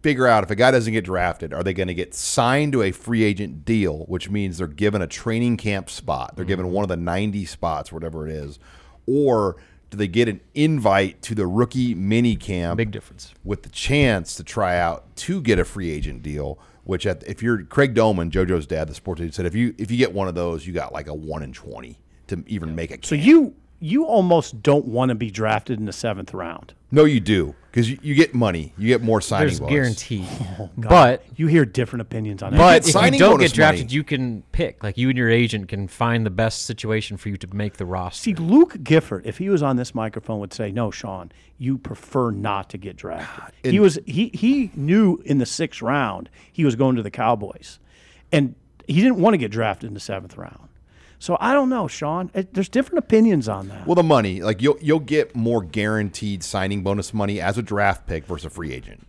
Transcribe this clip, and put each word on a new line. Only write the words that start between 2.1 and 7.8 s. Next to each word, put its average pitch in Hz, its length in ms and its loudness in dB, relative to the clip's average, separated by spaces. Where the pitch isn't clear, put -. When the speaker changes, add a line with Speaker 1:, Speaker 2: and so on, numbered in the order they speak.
Speaker 1:
signed 135 600 0
to 123 80 0
a 95 100 0
free 113 320 -2
agent 87 420 -2
deal, 87 400 -2
which 87 240 -8
means 98 280 -4
they're 90 100 -4
given 98 340 -2
a 82 60 -4
training 117 500 -2
camp 101 320 -6
spot, - 460 -8
they're 90 100 -8
given 92 200 -2
Speaker 2:
Mm-hmm. 90 100 -4
Speaker 1:
one 101 80 0
of 92 60 -4
the 87 80 -2
ninety 95 480 -4
spots, 80 460 -6